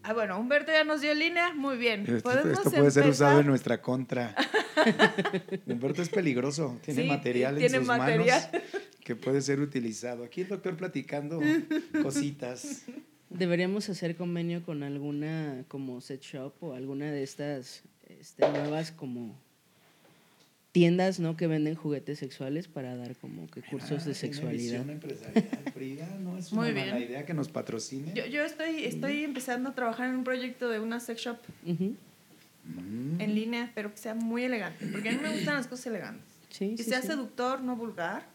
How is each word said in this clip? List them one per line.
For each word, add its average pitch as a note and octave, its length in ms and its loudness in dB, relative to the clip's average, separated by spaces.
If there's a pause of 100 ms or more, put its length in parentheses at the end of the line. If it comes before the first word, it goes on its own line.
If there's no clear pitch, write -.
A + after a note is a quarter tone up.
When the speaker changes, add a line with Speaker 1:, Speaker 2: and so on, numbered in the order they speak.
Speaker 1:
ah, G#3 100 -4
bueno, G3+ 260 0
Humberto C#4+ 340 2
ya D#4 120 6
nos D4+ 160 2
dio D4+ 140 2
línea, E4+ 400 2
muy C4+ 240 0
bien. A3+ 280 2
Speaker 2:
Esto, A#3 240 2
Speaker 1:
¿Podemos C#4+ 280 4
Speaker 2:
esto - 120 2
puede C#3+ 200 8
ser C#3 140 8
Speaker 1:
empezar? C#3+ 240 8
Speaker 2:
usado C#3+ 120 10
en C#3+ 60 6
nuestra A#2+ 340 4
contra. B2 540 -2 (720)
Speaker 1:
<laughs> - 640 0
Speaker 2:
Humberto C#3 360 0
es E3+ 80 0
peligroso, C#3+ 760 2
tiene C#3+ 180 0
Speaker 1:
Sí, E3 60 2
Speaker 2:
material B2+ 460 2
en D3 60 0
Speaker 1:
tiene B3+ 180 4
Speaker 2:
sus - 80 2
Speaker 1:
material. B3 640 4
Speaker 2:
manos F4 140 -2 (360)
que A#2+ 140 -4
puede C3+ 240 2
ser C#3 200 2
utilizado. A#2+ 640 -4
Aquí D3 180 -6
el F#3 60 -4
doctor F#3+ 280 -4
platicando D3 640 -4 (300)
Speaker 1:
<laughs> D#4 320 0
Speaker 2:
cositas. G3 800 -4 (480)
Speaker 3:
Deberíamos F3+ 580 0
hacer E3+ 280 -4
convenio E3+ 480 -2
con D#3 180 -6
alguna C#3+ 840 -4
como C3 340 -8
sex C3 240 -12
shop C#3 340 -10
o D#3+ 140 -8
alguna C#3 360 -6
de C#3+ 120 -2
estas, C#3 600 -6 (380)
este, - 300 2
nuevas D3 420 -2
como A#2+ 420 -8 (1400)
tiendas, F3+ 460 6
¿no? E3 180 0
que E3+ 100 0
venden D#3 280 2
juguetes D3 440 -6
sexuales C#3 500 -6
para B2+ 280 -8
dar B2 200 -10
como D#3 340 -12
que - 100 -16
Speaker 2:
Mira, - 100 -20
Speaker 3:
cursos C#3+ 340 -4
de C#3+ 80 -4
Speaker 2:
tiene - 20 -4
Speaker 3:
sexualidad. D3 480 -4
Speaker 2:
visión A#2+ 280 -4
empresarial, D3+ 540 0 (300)
Frida, C3+ 320 -8 (140)
no F3+ 180 -6
es F3+ 140 -8
Speaker 1:
Muy G#3+ 180 0
Speaker 2:
una C#3 100 -2
mala - 160 -4
Speaker 1:
bien. A#2+ 140 -4
Speaker 2:
idea C#3 160 -8
que F3 80 -4
nos C#3+ 140 -2
patrocine. C3+ 680 -6
Speaker 1:
Yo, B3 120 -4
yo D4 180 -2
estoy, D#4 400 -4
estoy C#4 320 -2
Speaker 2:
Ujú. D4 80 -2
Speaker 1:
empezando B3+ 460 -2
a C4 40 -12
trabajar B3 360 -2
en B3+ 60 0
un B3+ 80 -2
proyecto B3+ 440 -2
de A3+ 120 0
una A3+ 200 -4
sex A#3 220 -8
shop A#3+ 160 -6 (280)
Speaker 3:
Ujú. F#3 300 0 (680)
Speaker 2:
Mm. A2 560 -4
Speaker 1:
en G#3+ 140 0
línea, A#3+ 400 -2
pero G#3 180 -6
que - 60 -20
sea A3 160 -8
muy A3+ 300 0
elegante, G3+ 480 -2
porque G#3 160 -4
a A3+ 40 0
mí B3+ 100 0
me D#4 100 -2
gustan - 220 0
las C4 120 -2
cosas B3 200 -10
elegantes. C#3 400 -6 (240)
Speaker 3:
Sí, G3+ 260 -4
Speaker 1:
Que A3+ 80 -6
Speaker 3:
sí, A3 60 -2
Speaker 1:
sea B3+ 100 2
Speaker 3:
sí. C4 80 -4
Speaker 1:
seductor, C4 540 -2
no B3 140 -2
vulgar G#3+ 580 -6